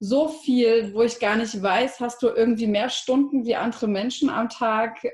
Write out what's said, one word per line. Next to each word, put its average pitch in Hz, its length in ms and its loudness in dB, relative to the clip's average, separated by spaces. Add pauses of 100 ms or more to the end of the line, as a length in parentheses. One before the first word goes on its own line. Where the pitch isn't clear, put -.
so 262 280 2
viel, 233 680 2
wo 220 80 2
ich 233 180 0
gar 214 160 2
nicht 220 260 -4
weiß, 220 380 0
hast 240 220 -4
du 240 60 2
irgendwie 226 380 2
mehr 214 240 0
Stunden 262 560 0
wie 240 80 0
andere 226 320 -2
Menschen 214 440 -2
am 226 180 -2
Tag? 226 500 -2 (160)